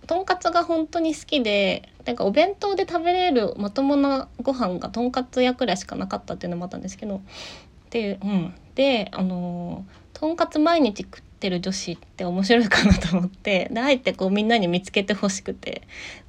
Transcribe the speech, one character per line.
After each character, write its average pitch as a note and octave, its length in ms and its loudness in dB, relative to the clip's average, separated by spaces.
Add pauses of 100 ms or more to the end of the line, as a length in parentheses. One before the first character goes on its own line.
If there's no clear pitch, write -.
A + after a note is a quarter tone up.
と E4 120 -2
ん F#4 80 -4
か F4+ 100 0
つ F4+ 160 0
が E4+ 120 4
本 E4 240 0
当 E4+ 120 -4
に D#4+ 160 0
好 - 100 -14
き D4 160 0
で、 G3+ 480 0 (160)
な A#3+ 80 -4
ん - 20 -6
か - 100 -2
お G3+ 60 2
弁 E4+ 280 4
当 G4+ 160 -2
で F#4 120 0
食 E4 180 -4
べ F4+ 80 4
れ F4+ 180 2
る A3+ 260 0
ま G3+ 140 -4
と C#4 100 -2
も C#4 140 2
な C#4 320 0 (140)
ご C4+ 120 0
飯 B3 240 -2
が - 120 -8
と A3 120 -4
ん B3 100 0
か B3+ 120 -2
つ B3+ 180 -2
屋 B3+ 140 4
く B3+ 100 -2
ら F3+ 80 0
い F#3+ 40 0
し - 80 -12
か - 100 -12
な F#3 100 -4
か G3+ 120 -6
っ - 80 -16
た - 100 -8
っ - 20 -8
て - 80 -10
い F3 40 -4
う - 20 -4
の F3 60 -4
も F3 80 -8
あ - 20 -8
っ - 20 -16
た - 80 -10
ん - 40 -10
で F#3+ 80 -10
す G3 80 -14
け G#3+ 100 -10
ど、 G3 140 -6 (680)
で、 G3+ 320 -4
う G3 60 -4
ん。 F#3 260 0 (220)
で、 B3+ 360 2
あ F#3+ 120 -4
の、 F3 640 -6 (280)
と - 140 -4
ん E4 80 0
か E4 120 2
つ D#4 120 -2
毎 E4 220 4
日 G3+ 220 2
食 - 160 -18
っ - 20 -20 (180)
て G3+ 100 -2
る F3 120 0
女 F#3+ 100 -2
子 F#3 220 -8
っ D#3+ 40 -10
て - 280 -12
面 F3+ 180 0
白 A#3 180 6
い G#3+ 80 2
か - 160 4
な G3 80 8
と F3 240 4
思 F3+ 100 2
っ - 20 -12
て、 - 420 -2
で、 A3 80 -2
あ C4 100 2
え C4+ 80 6
て G3 160 0
こ F#3+ 140 -2
う - 20 0
み G3+ 140 2
ん G#3+ 40 2
な A#3 100 6
に F#3+ 100 2
見 F3 140 2
つ - 100 -12
け G3+ 120 2
て G3+ 100 -2
ほ G3+ 160 0
し G3 120 -4
く F#3+ 120 -8
て、 - 340 -12 (400)